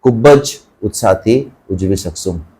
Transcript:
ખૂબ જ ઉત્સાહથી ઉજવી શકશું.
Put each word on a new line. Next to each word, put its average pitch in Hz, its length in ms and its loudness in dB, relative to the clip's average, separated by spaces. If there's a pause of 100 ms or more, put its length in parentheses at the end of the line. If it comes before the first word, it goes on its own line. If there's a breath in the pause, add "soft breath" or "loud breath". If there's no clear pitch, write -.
ખૂબ 120 240 2
જ 143 320 4 (240)
ઉત્સાહથી 107 680 0 (180)
ઉજવી 95 260 -2
શકશું. 85 520 -8 (120)